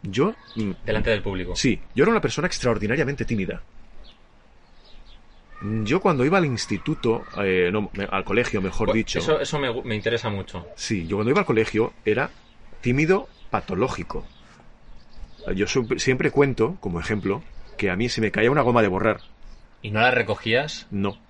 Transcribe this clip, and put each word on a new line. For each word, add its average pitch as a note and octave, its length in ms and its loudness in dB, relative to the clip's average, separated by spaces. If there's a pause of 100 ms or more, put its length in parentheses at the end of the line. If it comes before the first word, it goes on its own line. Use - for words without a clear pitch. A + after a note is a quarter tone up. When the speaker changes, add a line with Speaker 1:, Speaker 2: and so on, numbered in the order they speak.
Speaker 1:
Yo, B2 320 0 (220)
mm, G#2 160 -2 (120)
Speaker 2:
Delante G#2+ 260 0
del G2+ 120 2
público. F#2 340 -2
Speaker 1:
Sí, A2+ 240 2 (140)
yo C3+ 100 6
era G#3+ 60 6
una A3 100 4
persona D3 260 -2
extraordinariamente B2 760 0
tímida. G2 380 -2 (2250)
Yo C#3 160 2
cuando C#3+ 260 4
iba E3+ 100 4
al F3+ 80 4
instituto, A#2 800 -2 (180)
eh, F#2 300 4
no, G#2 220 0
me-, G2 160 -4
al F#2+ 140 -2
colegio, A2 360 0
mejor F#2+ 280 0
Speaker 2:
Pues A2 80 2
Speaker 1:
dicho. A2+ 240 0
Speaker 2:
eso, D#3 200 2
eso C#3+ 180 -2
me C3 120 -2
gu-, A#2+ 140 -4
me A#2 100 -4
interesa A2+ 340 -2
mucho. F#2+ 380 -6 (100)
Speaker 1:
Sí, F#2 300 -4
yo F#2+ 100 -2
cuando G#2+ 140 0
iba E3+ 100 4
al - 60 -2
colegio A2 480 2 (100)
era A2 240 2 (540)
tímido D#3 460 2 (200)
patológico. - 760 -2 (1300)
Yo G2 120 0
su-, B2 200 0 (100)
siempre - 340 2
cuento, C3+ 500 2
como E2+ 200 -4
ejemplo, G2+ 420 -2 (360)
que G2 120 0
a F2+ 60 0
mí A#2+ 140 0
se - 100 -2
me G#2+ 100 2
caía A2 200 4
una C#3+ 120 4
goma A#2+ 200 6
de G2+ 60 6
borrar. G2+ 320 2 (600)
Speaker 2:
¿Y G#2+ 100 -10
no G#2 100 0
la B2 100 8
recogías? A#2 800 0
Speaker 1:
No. G2 280 -2 (120)